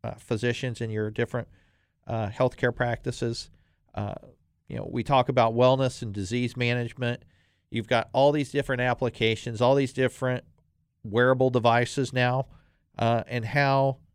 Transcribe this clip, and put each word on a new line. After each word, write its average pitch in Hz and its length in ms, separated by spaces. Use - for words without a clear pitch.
uh, 113 120
physicians 120 640
and 113 100
your 107 200
different, 120 360
uh, 113 220
healthcare 123 460
practices. 120 760
Uh, 101 220
you 117 100
know, 104 120
we 120 140
talk 135 260
about 120 240
wellness 127 480
and 110 120
disease 117 440
management. 120 680
You've 113 180
got 117 260
all 139 180
these 147 200
different 135 300
applications, 117 800
all 123 140
these 135 180
different 127 500
wearable 123 460
devices 120 640
now, 127 340
uh, 117 300
and 117 180
how 135 520